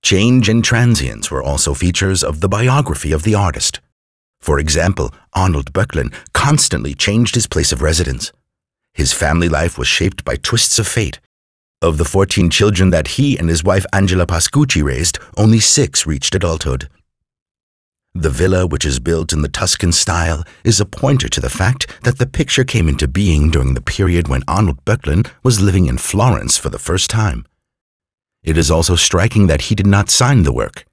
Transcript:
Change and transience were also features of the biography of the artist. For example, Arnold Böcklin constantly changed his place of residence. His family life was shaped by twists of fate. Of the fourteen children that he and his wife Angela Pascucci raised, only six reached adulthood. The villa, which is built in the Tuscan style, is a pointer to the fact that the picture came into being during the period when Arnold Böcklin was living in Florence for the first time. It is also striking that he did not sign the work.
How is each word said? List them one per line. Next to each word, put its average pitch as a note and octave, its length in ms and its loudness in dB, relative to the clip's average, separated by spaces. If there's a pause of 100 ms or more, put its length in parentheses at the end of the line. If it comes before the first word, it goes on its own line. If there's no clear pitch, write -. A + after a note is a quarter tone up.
Change A2+ 460 4
and A2 160 2
transience F#2+ 640 0
were C2 140 -4
also C#2+ 300 -2
features F2+ 500 0
of D2+ 160 -4
the F#2+ 80 0
biography A2 640 0
of D2+ 100 -2
the G#2 140 2
artist. F#2+ 420 -2 (600)
For D2 180 0
example, D#2 560 0 (180)
Arnold D2+ 400 -2
Böcklin D2+ 400 -2 (200)
constantly D2 640 0
changed A2+ 400 0
his A2+ 100 0
place D2+ 240 -2
of - 120 -4
residence. D#2 500 -2 (600)
His C#2+ 180 -2
family E2 360 0
life D#2 300 -2
was B1+ 80 -4
shaped - 380 -2
by A#1+ 100 -4
twists - 460 -2
of F#2+ 80 -2
fate. - 320 -4 (600)
Of E2 180 0
the E2 60 2
fourteen F#2+ 460 2
children F#2+ 400 2
that D#2 180 0
he C#3 300 0
and E2 100 -2
his D#2+ 140 0
wife F#2+ 300 0
Angela F#2 340 2
Pascucci E2 560 0
raised, C#2+ 380 -2 (160)
only G#2+ 240 4
six - 440 0
reached D2+ 300 -4
adulthood. D#2 540 -2 (1200)
The D#2+ 180 -2
villa, F#2 360 0
which - 180 -2
is C2 140 -2
built E2 340 -2
in D2+ 100 -2
the C#2 60 -2
Tuscan F2+ 440 -2
style, E2 500 0 (220)
is G#2 160 2
a G#2 40 0
pointer C3 440 -2
to - 120 -4
the - 100 -4
fact A#2+ 360 -2 (160)
that - 160 0
the B2 80 0
picture C3 380 -2
came E2 240 0
into C#2 180 0
being D#2 440 2
during C2 240 2
the B1 60 -4
period F2 460 0
when C2 220 -2
Arnold F2+ 360 0
Böcklin G2+ 460 0 (140)
was A#2 160 2
living F#2+ 260 4
in B1 120 -2
Florence G2+ 600 0
for - 100 -6
the - 120 -8
first - 280 -4
time. G#2 380 -2 (960)
It D#2+ 160 0
is C#2+ 100 2
also E2 280 2
striking F#2+ 500 2
that D2 160 2
he - 140 -2
did G2+ 100 0
not G2 240 2
sign B2+ 320 4
the C#2 100 2
work. A1+ 400 -6